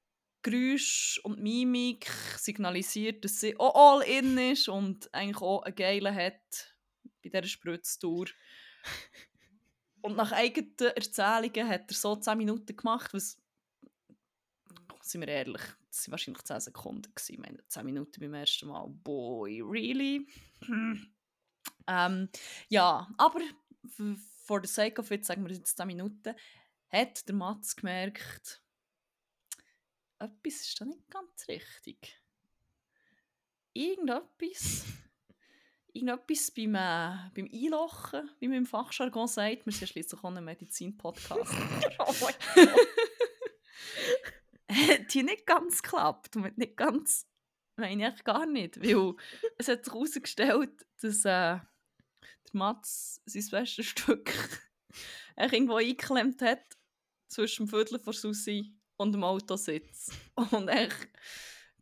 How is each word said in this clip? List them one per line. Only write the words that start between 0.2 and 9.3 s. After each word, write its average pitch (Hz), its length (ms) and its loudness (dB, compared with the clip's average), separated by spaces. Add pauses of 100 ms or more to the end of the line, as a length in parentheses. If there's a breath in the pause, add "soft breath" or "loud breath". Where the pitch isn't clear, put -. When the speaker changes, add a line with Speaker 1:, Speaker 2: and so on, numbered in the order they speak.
Speaker 1:
Geräusch 254 840 0
und 214 160 -6
Mimik 247 680 0 (300)
signalisiert, 208 840 -4
dass 202 160 -2
sie 214 180 -2
auch 247 160 6
all 277 320 12
in 262 320 4
ist 254 300 2
und 196 440 -2
eigentlich 202 300 -4
auch 190 200 0
einen 190 120 -8
Geilen 196 400 2
hat - 600 -6 (460)
bei 175 80 -16
dieser 185 180 -2
Spritztour. 175 760 -4 (1800 loud breath)